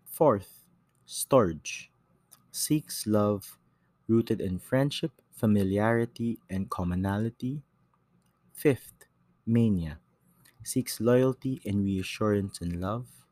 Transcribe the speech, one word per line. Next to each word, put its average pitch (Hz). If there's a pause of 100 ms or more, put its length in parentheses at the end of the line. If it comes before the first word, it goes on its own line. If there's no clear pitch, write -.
Fourth, 117 (420)
storge, - (600)
seeks -
love 104 (500)
rooted 113
in 92
friendship, 143 (200)
familiarity, 110 (120)
and 95
commonality. 101 (920)
Fifth, - (380)
mania, 101 (640)
seeks -
loyalty 127
and 101
reassurance 98
in 87
love. 113 (240)